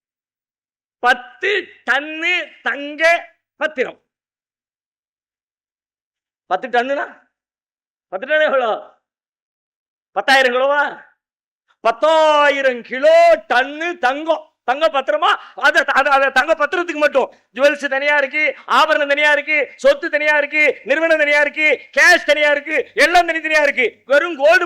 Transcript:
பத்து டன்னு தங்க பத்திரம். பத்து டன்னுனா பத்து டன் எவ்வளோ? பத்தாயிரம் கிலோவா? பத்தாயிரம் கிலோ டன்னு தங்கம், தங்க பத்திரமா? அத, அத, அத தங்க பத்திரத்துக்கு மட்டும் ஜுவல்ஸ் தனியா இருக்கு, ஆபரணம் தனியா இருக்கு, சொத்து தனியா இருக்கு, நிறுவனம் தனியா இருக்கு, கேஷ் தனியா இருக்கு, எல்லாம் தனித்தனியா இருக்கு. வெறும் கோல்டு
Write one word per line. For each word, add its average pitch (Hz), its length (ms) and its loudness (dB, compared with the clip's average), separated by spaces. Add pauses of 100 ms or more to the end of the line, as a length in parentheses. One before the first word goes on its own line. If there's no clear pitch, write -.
(1080)
பத்து 262 440 -4 (380)
டன்னு 311 460 -4 (340)
தங்க 285 320 -10 (640)
பத்திரம். 262 360 -6 (2500)
பத்து 190 160 -4 (100)
டன்னுனா 277 320 -4 (1040)
பத்து 196 180 -10
டன் 311 160 0
எவ்வளோ? 262 200 0 (1500)
பத்தாயிரம் 262 380 2
கிலோவா? 277 280 0 (1000)
பத்தாயிரம் 285 1040 2
கிலோ 269 260 2 (360)
டன்னு 285 380 -2 (160)
தங்கம், 302 400 -2 (240)
தங்க 285 160 -2 (120)
பத்திரமா? 294 340 -2 (360)
அத, 311 160 2 (160)
அத, 269 80 2 (100)
அத 269 200 2
தங்க 294 240 2
பத்திரத்துக்கு 320 440 -4
மட்டும் 269 280 0 (240)
ஜுவல்ஸ் 285 280 0 (100)
தனியா 285 260 0
இருக்கு, 277 240 -2 (340)
ஆபரணம் 302 360 2
தனியா 294 220 2
இருக்கு, 294 220 -2 (260)
சொத்து 285 300 0
தனியா 302 280 0
இருக்கு, 294 200 -2 (280)
நிறுவனம் 311 340 0
தனியா 294 220 2
இருக்கு, 302 220 -2 (300)
கேஷ் 330 320 4
தனியா 294 260 2
இருக்கு, 285 220 -6 (280)
எல்லாம் 349 240 2
தனித்தனியா 311 380 -2
இருக்கு. 240 200 -2 (240)
வெறும் 302 320 0
கோல்டு 349 220 4